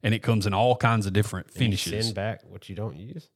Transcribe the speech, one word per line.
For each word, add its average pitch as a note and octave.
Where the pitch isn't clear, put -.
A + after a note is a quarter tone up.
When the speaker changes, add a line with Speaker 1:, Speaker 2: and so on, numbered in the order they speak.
Speaker 1:
and A2
it A2
comes A2
in G2+
all A#2+
kinds A2+
of F#2
different G2+
Speaker 2:
And -
you -
Speaker 1:
finishes. G#2+
Speaker 2:
send A2
back G2+
what F#2+
you G2
don't G2+
use? C3